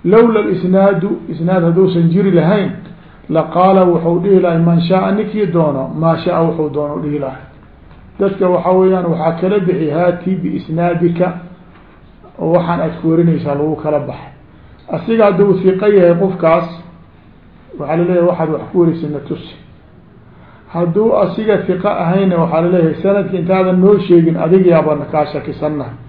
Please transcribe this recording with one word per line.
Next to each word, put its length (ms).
Lawla 340
al-isnaadu, 880
isnaad 360
hadduusan 460
jiri 220
lahayn, 400
laqaala 560
wuxuu 380
dhihi 160
lahay 200
man 200
shaa'a 320
ninkii 400
doono, 420
maa 240
shaa'a 260
wuxuu 260
doono 340
dhihi 160
lahay. 240
Dadka 280
waxa 240
weeyaan 400
waxaa 200
kala 180
bixi 300
haati 460
biisnaadika, 960
oo 140
waxaan 260
aad 220
ku 100
warinaysaa 440
lagu 200
kala 240
baxay. 320
Asiga 380
hadduu 280
hiqo 340
yahay 280
qofkaas, 520
waxaa 180
la 60
leeyahay 260
waxaad 200
wax 120
ku 80
warisay 300
na 100
tusi. 360
Hadduu 420
asiga 340
hiqo 220
ahayna 480
waxaa 240
la 80
leeyahay 320
sanadki 360
intaadan 440
noo 180
sheegin 380
adig 280
yaabana 460
kaa 140
shakisanna. 600